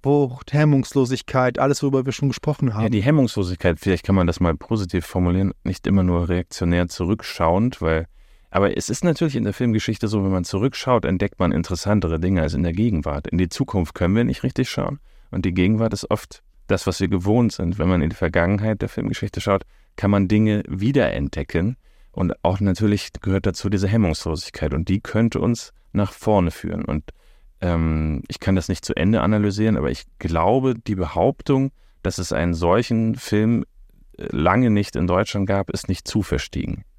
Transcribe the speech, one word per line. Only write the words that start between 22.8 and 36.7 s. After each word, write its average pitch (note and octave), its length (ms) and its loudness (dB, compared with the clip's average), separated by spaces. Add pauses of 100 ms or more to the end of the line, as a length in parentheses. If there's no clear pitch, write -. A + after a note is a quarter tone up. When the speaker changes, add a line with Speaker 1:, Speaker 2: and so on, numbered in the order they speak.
Speaker 2:
gehört F#2+ 240 0
dazu G2 240 -2
diese G2 180 0
Hemmungslosigkeit E2 840 -2
und E2 160 -2
die G2 120 0
könnte A2+ 400 0
uns - 320 -2 (200)
nach G2+ 220 -2
vorne G2 380 2
führen E2+ 340 -8
und, - 240 -4 (520)
ähm, D#2+ 680 0
ich - 120 -12
kann F#2+ 160 0
das F2 120 -2
nicht - 180 -4
zu - 100 -4
Ende F#2+ 240 2
analysieren, G#2 560 2
aber C2 140 -2
ich - 140 -8 (140)
glaube, G2+ 560 0
die - 200 -6
Behauptung, C3 800 0 (300)
dass - 140 -4
es F2+ 160 -6
einen E2+ 220 0
solchen A2 640 2
Film, A2 500 0 (500)
äh, - 140 -12
lange F#2+ 400 4
nicht G2+ 260 0
in F2 100 0
Deutschland F#2+ 400 0
gab, G2 240 -2
ist - 160 -6
nicht - 220 -4
zu G#2+ 140 0
verstiegen. - 640 -4 (140)